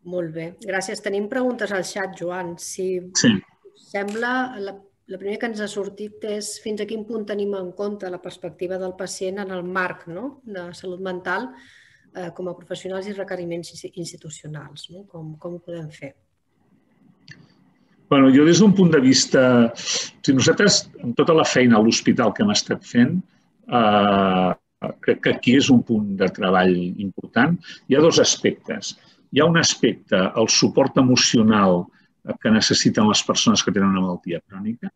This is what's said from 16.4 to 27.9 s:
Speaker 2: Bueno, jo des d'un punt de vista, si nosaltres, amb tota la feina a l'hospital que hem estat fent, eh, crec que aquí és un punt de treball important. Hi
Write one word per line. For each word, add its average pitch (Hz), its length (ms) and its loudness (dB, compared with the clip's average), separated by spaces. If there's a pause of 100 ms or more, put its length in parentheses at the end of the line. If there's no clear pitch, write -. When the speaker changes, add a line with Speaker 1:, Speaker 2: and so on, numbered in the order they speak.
Speaker 2:
Bueno, 135 240 6
jo 143 80 8
des 160 160 6
d'un 208 160 8
punt 185 160 6
de 156 80 6
vista, 131 440 4 (320)
si - 580 -4
nosaltres, 160 480 4 (180)
amb 120 160 -6
tota 147 160 4
la 160 160 4
feina 123 300 4
a 110 60 6
l'hospital 113 500 2
que - 100 -2
hem 101 80 2
estat - 320 -4
fent, 127 300 2 (560)
eh, 101 800 2 (560)
crec - 180 0
que 135 140 2
aquí 123 180 2
és 135 160 2
un 123 160 8
punt 107 220 -2 (100)
de 95 80 2
treball 92 480 2
important. 101 800 -2 (320)
Hi 123 80 2